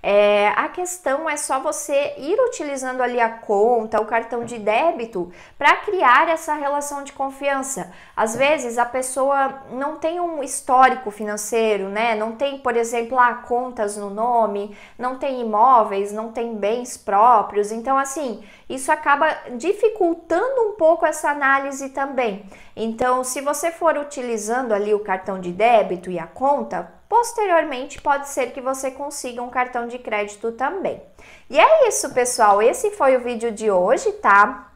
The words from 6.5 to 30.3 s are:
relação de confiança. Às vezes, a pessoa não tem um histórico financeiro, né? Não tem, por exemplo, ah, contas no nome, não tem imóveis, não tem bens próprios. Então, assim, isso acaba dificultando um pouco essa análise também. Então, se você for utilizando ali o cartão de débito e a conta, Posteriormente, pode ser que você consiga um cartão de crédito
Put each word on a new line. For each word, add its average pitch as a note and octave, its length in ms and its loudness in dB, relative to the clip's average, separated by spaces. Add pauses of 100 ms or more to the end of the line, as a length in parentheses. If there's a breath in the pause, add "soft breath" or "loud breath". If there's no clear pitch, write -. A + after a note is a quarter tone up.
relação C#4+ 500 -4
de C4+ 80 -16
confiança. C4+ 760 -6 (260 loud breath)
Às A3+ 200 0
vezes, B3+ 420 0
a A#3+ 80 2
pessoa C4+ 760 -2 (100)
não C#4+ 240 -6
tem E4 240 -4
um E4 220 -4
histórico B3+ 680 2
financeiro, G#3 760 -2
né? A3 260 -2
Não A3 180 -4
tem, C#4 260 -4
por A#3+ 180 -2
exemplo, A#3 420 -2
ah, A#3+ 160 4
contas A#3+ 600 -4
no G3+ 140 -8
nome, G#3 680 -2 (220 loud breath)
não B3+ 200 -6
tem C4 220 -4
imóveis, G#3 720 4
não A3 200 -8
tem A#3 220 -6
bens A3 420 -4
próprios. G#3 720 4
Então, A#3 280 -2
assim, C#4 440 -6 (260 loud breath)
isso C4 220 -6
acaba D4+ 380 2 (240)
dificultando F#4+ 1120 0
um G#4 100 0
pouco E4 340 4
essa D#4 240 0
análise C4+ 600 0
também. B3+ 540 -4 (300 loud breath)
Então, B3 480 -2
se B3+ 180 -6
você D4+ 300 -2
for E4 260 0
utilizando B3 760 -4
ali G#3 200 0
o G#3 80 2
cartão F#3+ 400 -6
de F3+ 120 -8
débito F#3+ 580 2
e F3 80 -4
a D#3+ 80 -6
conta, A#3 640 -2 (180)
Posteriormente, E4+ 880 0
pode C#4 280 -2
ser B3+ 240 -4
que C4+ 80 -12
você C4+ 280 -4
consiga C4 540 -10
um B3 80 -10
cartão B3 380 -4
de B3 100 -10
crédito G#3+ 540 -6